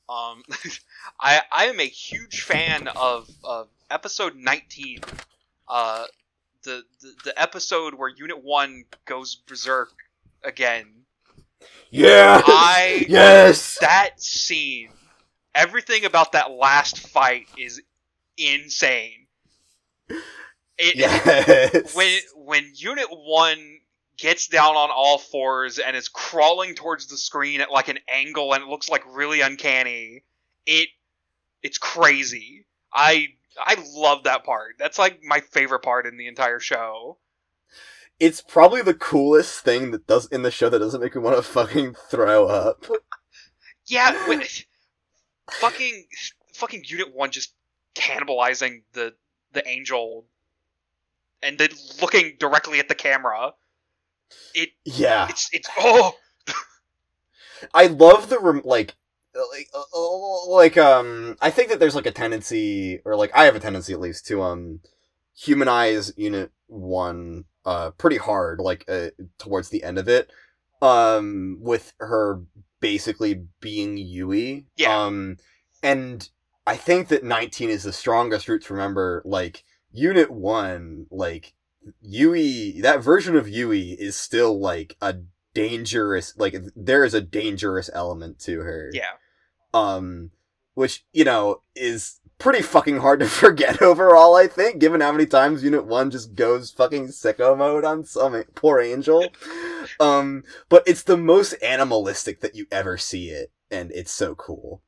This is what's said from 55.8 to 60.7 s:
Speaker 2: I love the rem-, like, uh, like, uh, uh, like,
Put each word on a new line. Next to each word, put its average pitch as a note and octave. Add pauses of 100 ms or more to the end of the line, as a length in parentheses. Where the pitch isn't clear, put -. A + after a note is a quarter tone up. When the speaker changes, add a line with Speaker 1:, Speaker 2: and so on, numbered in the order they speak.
Speaker 2:
I C#3
love E3+
the B3+
rem-, D#3+
like, A#2+ (400)
uh, B2+ (100)
like, C#3
uh, C#3+ (120)
uh, F3+
like, F3